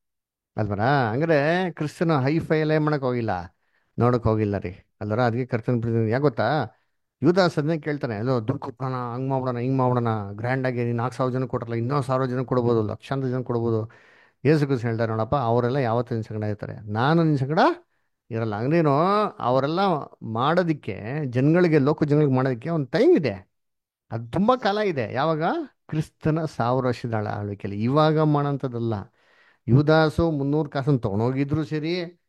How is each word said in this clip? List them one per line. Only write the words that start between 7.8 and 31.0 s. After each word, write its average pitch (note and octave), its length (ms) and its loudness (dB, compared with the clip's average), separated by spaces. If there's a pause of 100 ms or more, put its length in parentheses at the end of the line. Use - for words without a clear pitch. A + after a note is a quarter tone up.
"ಅಲ್ಲೋ A#2+ 180 -2
ದುಡ್ಡು A#2+ 260 -2
ಕೊಟ್ಬಿಡೋಣ, B2+ 540 -8
ಹಂಗ್ C3 160 -6
ಮಾಡ್ಬಿಡೋಣ, B2+ 280 -2
ಹಿಂಗ್ B2+ 200 -2
ಮಾಡ್ಬಿಡೋಣ, A#2 540 0
ಗ್ರ್ಯಾಂಡ್ B2 360 -4
ಆಗಿ B2 160 -2
ನೀನ್ A#2+ 140 -2
ನಾಲ್ಕು A#2+ 180 -4
ಸಾವಿರ B2+ 180 -2
ಜನ C3 120 -2
ಕೊಟ್ರಲ್ಲ, A#2 300 -6
ಇನ್ನೂ A#2+ 260 -2
ಸಾವಿರ C3 240 0
ಜನ B2+ 160 -4
ಕೊಡ್ಬೋದು, A#2+ 420 2
ಲಕ್ಷಾಂತರ C3 440 -6
ಜನ B2+ 140 -2
ಕೊಡ್ಬೋದು." A#2 500 -2 (540)
ಯೇಸು D3 200 4
ಕ್ರಿಸ್ತ C3 200 -2
ಹೇಳ್ತಾರೆ, A2+ 260 -2
"ನೋಡಪ್ಪ A2 240 -2
ಅವರೆಲ್ಲ A#2+ 420 2
ಯಾವತ್ತೂ A#2+ 380 0
ನಿನ್ A2 80 -4
ಸಂಗಡ A2 200 -8
ಇರ್ತಾರೆ, G#2 480 -8
ನಾನು C#3+ 320 2
ನಿನ್ D#3 140 2
ಸಂಗಡ C3+ 220 0 (720)
ಇರಲ್ಲ." A2+ 240 -4
ಹಂಗೇನು D3 380 2 (460)
ಅವರೆಲ್ಲ C3+ 400 0 (440)
ಮಾಡೋದಿಕ್ಕೆ, C3 1000 -2
ಜನಗಳಿಗೆ, D3+ 540 4
ಲೋಕ D3 240 2
ಜನಗಳಿಗೆ D3 300 4
ಮಾಡೋದಿಕ್ಕೆ B2+ 360 0
ಒಂದು D#3 180 -2
ಟೈಮ್ D4 300 4
ಇದೆ, G#2+ 320 -2 (640)
ಅದು A#2 200 -8
ತುಂಬಾ G#3 240 2
ಕಾಲ G#3 220 0
ಇದೆ. C#3+ 360 -2
ಯಾವಾಗ? D3+ 300 0 (440)
ಕ್ರಿಸ್ತನ D#3 580 -2
ಸಾವಿರ B2+ 420 0
ವರ್ಷದ A#2+ 260 -4
ಆಳ್-, G#2 140 -2
ಆಳ್ವಿಕೆಯಲ್ಲಿ. G#2 560 -6
ಇವಾಗ D3+ 360 4
ಮಾಡೋಂಥದ್ದಲ್ಲ. C#3+ 760 0 (720)
ಯೂದಾಸು D#3 640 4
ಮುನ್ನೂರು C#3+ 380 -2
ಕಾಸನ್ನು C#3 300 0
ತೊಗೊಂಡೋಗಿದ್ರು C3 640 0